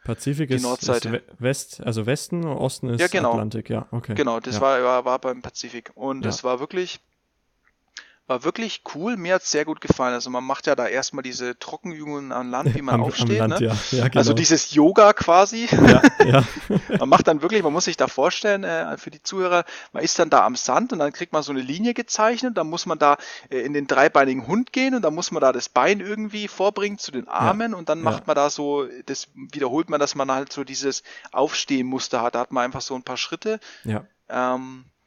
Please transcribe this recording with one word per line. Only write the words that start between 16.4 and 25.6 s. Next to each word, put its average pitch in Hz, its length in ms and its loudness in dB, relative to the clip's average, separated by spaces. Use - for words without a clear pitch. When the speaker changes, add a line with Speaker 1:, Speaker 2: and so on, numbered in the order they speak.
Speaker 2:
<laughs> - 460 -2
Man 127 120 0
macht 175 180 6
dann 151 140 2
wirklich, 196 200 2
man 151 120 2
muss 180 100 0
sich 170 140 -2
da 131 100 2
vorstellen, 196 560 0
äh, 165 320 -4
für - 140 -14
die 156 120 -18
Zuhörer, 180 420 0
man 117 100 -6
ist - 160 -2
dann 165 120 2
da 117 160 8
am 120 100 0
Sand 185 360 0
und 190 60 -2
dann 143 140 0
kriegt - 200 -10
man 151 100 0
so 143 100 -6
eine 135 80 -4
Linie 175 340 -2
gezeichnet, 233 640 -2
dann 160 140 -2
muss 170 160 -6
man 160 120 -2
da, 147 200 6
äh, 131 80 -2
in 135 160 -4
den 143 120 -2
dreibeinigen 135 600 4
Hund 214 260 -2
gehen 262 220 0
und 233 80 -2
dann 156 120 0
muss 170 160 -6
man 170 120 -4
da 131 100 6
das 123 160 -6